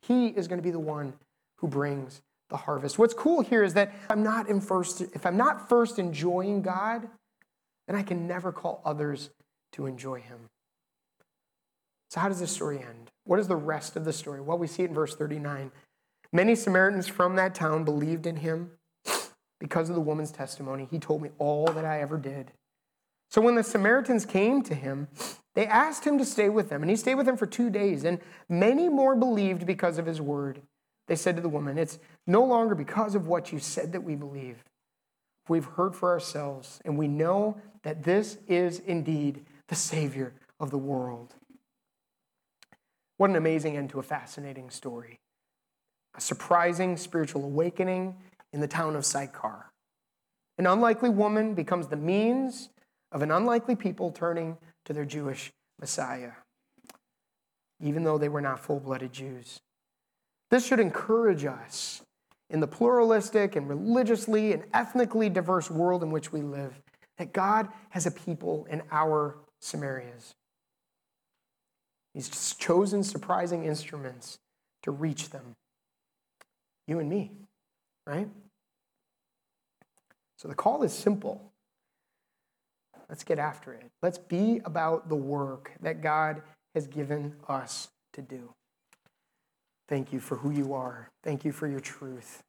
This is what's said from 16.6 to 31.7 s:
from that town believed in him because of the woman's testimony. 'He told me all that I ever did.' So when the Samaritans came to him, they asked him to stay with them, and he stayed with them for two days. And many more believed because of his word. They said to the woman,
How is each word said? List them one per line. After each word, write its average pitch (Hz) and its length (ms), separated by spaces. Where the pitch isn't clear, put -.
from 180 280
that 185 200
town 160 280
believed 156 440
in 165 100
him 165 400
because 165 300
of 175 60
the 170 60
woman's 151 300
testimony. 135 540
'He 156 140
told 151 220
me 147 180
all 147 280
that 160 180
I 156 140
ever 147 180
did.' 135 340
So 214 100
when 240 140
the 226 80
Samaritans 226 640
came 226 380
to 170 100
him, 139 340
they 214 140
asked 285 360
him 294 140
to 262 80
stay 208 240
with 208 200
them, 147 120
and 160 80
he 214 60
stayed 240 180
with 262 140
them 254 100
for - 80
two 240 240
days. 196 340
And 170 160
many 240 420
more 269 260
believed 202 520
because 175 320
of 165 80
his 160 120
word. 143 440
They 170 80
said 170 220
to 170 40
the 170 80
woman, 147 300